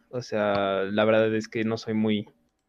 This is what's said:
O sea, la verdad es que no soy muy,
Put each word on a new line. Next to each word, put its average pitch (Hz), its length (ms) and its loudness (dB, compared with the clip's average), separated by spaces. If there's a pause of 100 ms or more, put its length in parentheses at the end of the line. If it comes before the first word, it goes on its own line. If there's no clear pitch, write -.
(100)
O 127 100 -8
sea, 101 600 0
la 104 240 2
verdad 110 280 4
es 110 140 -4
que 113 160 -4
no 110 140 -2
soy 113 160 -8
muy, 110 340 0 (400)